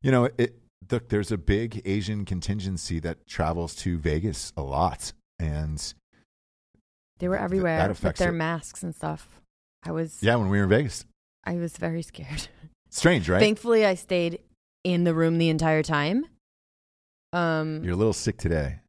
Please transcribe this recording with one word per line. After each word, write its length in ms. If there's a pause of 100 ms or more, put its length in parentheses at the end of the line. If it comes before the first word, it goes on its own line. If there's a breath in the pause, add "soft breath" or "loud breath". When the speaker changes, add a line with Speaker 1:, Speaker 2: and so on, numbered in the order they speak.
Speaker 1:
you 100
know, 260
it, 180 (340)
look, 200
there's 220
a 60
big 460
Asian 420
contingency 760
that 260
travels 500
to 200
Vegas 580
a 60
lot, 500 (280)
and 540 (1300 soft breath)
Speaker 2:
They 80
were 80
Speaker 1:
th-, 80
Speaker 2:
everywhere 360
Speaker 1:
that 100
Speaker 2:
with 100
Speaker 1:
affects 200
Speaker 2:
their 100
Speaker 1:
it. 40
Speaker 2:
masks 500
and 120
stuff. 460 (420)
I 80
was 300
Speaker 1:
Yeah, 140
when 140
we 100
were 60
in 40
Vegas. 360 (380)
Speaker 2:
I 120
was 220
very 260
scared. 500
<laughs> 360
Speaker 1:
Strange, 400
right? 120
Speaker 2:
Thankfully, 440
I 100
stayed 440 (440)
in 200
the 100
room 240
the 120
entire 340
time. 420 (1080)
Um, 500
Speaker 1:
You're 100
a 40
little 160
sick 240
today. 520